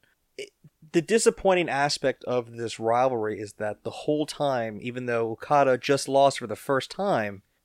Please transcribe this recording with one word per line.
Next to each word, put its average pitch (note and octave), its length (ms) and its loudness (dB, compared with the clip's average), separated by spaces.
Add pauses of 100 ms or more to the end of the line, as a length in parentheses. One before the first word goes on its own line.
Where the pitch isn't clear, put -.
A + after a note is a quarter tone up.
(380)
it, - 120 -14 (420)
the E3+ 100 2
disappointing F#3+ 680 2
aspect C#3 560 -2
of A#2 320 -4
this A#2 220 -8
rivalry A2+ 600 0
is G#2 140 -10
that G#2+ 300 -8
the A2+ 80 -8
whole D3+ 340 -2
time, B2 560 -2
even B2 260 -8
though A#2 240 0
Okada C3+ 460 4
just C#3 320 0
lost C3+ 300 4
for A#2+ 80 -8
the G#2 80 -6
first - 360 -2
time, A2+ 500 -2 (240)